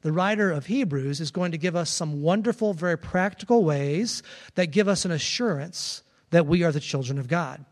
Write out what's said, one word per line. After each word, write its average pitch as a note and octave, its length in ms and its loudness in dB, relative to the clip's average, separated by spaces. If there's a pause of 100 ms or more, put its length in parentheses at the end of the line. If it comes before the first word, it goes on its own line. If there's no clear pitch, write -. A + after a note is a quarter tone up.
the D#3 100 -2
writer G3 400 2
of D3 140 -4
Hebrews C#3+ 560 -2
is D#3 100 -6
going F3 220 -2
to E3 40 -6
give E3+ 200 -2
us E3 120 -2
some D3+ 320 -4
wonderful, G#3 520 2
very E3 240 0
practical G3+ 680 2
ways D3+ 580 0 (340)
that F3+ 120 2
give F#3+ 220 2
us F#3+ 160 0
an F3+ 60 0
assurance E3 920 -4 (280)
that E3 140 6
we E3+ 180 4
are E3 100 2
the C#3+ 80 0
children C3+ 360 -4
of B2+ 120 -6
God. D3 420 -4